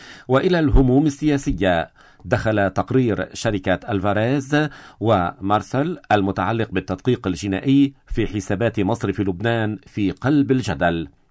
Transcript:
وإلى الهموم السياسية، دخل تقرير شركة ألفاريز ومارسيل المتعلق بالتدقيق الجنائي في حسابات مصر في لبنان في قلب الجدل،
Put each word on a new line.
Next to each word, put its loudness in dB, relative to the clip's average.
وإلى 2
الهموم 4
السياسية، 0
دخل 0
تقرير 0
شركة -2
ألفاريز 0
ومارسيل 0
المتعلق 0
بالتدقيق -2
الجنائي 0
في -2
حسابات -2
مصر -2
في -2
لبنان -2
في -2
قلب 0
الجدل، 0